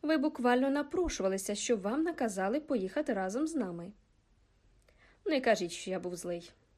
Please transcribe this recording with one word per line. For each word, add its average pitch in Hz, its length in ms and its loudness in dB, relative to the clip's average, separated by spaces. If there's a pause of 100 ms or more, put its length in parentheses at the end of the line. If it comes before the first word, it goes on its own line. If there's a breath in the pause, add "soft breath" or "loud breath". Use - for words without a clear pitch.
Ви 320 140 4
буквально 262 540 4
напрошувалися, 277 840 0
щоб 208 280 0
вам 233 200 0
наказали 233 580 0
поїхати 262 540 -2
разом 196 320 -2
з 320 80 -6
нами». 185 380 -4 (1300 soft breath)
«Не 311 160 2
кажіть, 208 320 2
що - 180 -8
я 185 100 -2
був 180 160 -6
злий. 170 360 -8 (260)